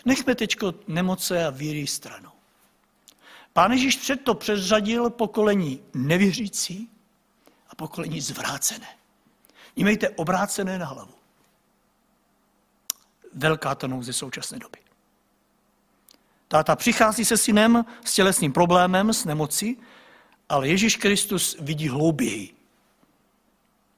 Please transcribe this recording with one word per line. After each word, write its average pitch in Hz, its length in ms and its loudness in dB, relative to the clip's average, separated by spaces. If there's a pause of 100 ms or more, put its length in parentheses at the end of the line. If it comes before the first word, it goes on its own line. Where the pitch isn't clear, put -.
Nechme 262 300 0
teďko 208 400 -4 (140)
nemoce 180 580 -2
a 151 40 -2
víry 147 360 -6
stranou. - 440 -12 (1200)
Pán 180 200 6
Ježíš 254 240 2
před - 280 -2
to 240 100 2
předřadil 214 760 0
pokolení 208 720 0 (120)
nevěřící 185 960 -2 (760)
a - 60 -20
pokolení 160 460 -10
zvrácené. - 680 -6 (880)
Vnímejte, 208 340 2
obrácené 190 680 -4
na 175 80 -8
hlavu. - 280 -16 (2250)
Velká 147 400 0
to 139 140 -6
nouze 127 240 -6
současné - 460 -8
doby. - 200 -18 (1700)
Táta 156 280 4
přichází 220 480 2
se 226 120 2
synem 226 480 6 (200)
s - 100 -4
tělesným 185 380 2
problémem, 180 600 4
s - 120 -2
nemocí, 156 560 -4 (680)
ale 139 200 0
Ježíš 196 280 2
Kristus 202 640 0
vidí 156 280 -4
hlouběji. 127 680 -2 (1400)